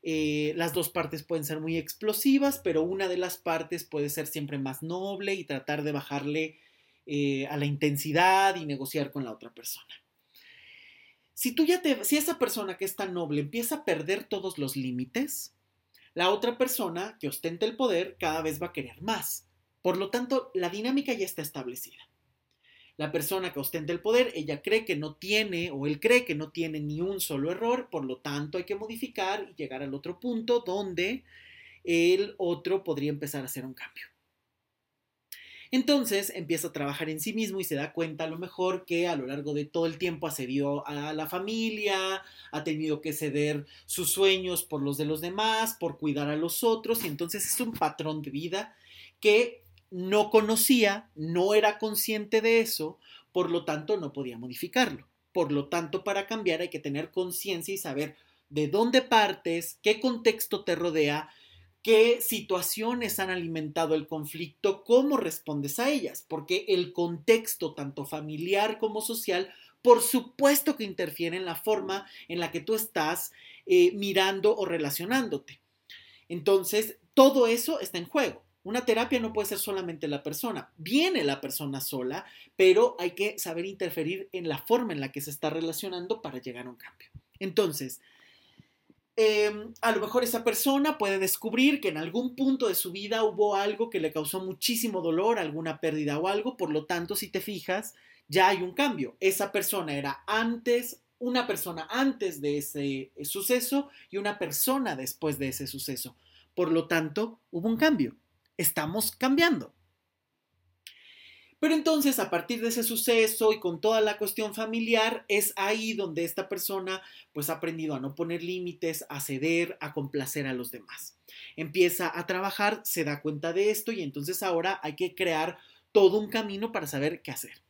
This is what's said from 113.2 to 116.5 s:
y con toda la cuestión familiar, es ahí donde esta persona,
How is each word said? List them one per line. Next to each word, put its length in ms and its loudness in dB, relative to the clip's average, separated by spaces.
y 80 -2
con 220 -2
toda 180 4
la 160 2
cuestión 380 -4
familiar, 760 0
es 280 2
ahí 360 0
donde 320 -2
esta 240 -6
persona, 540 -4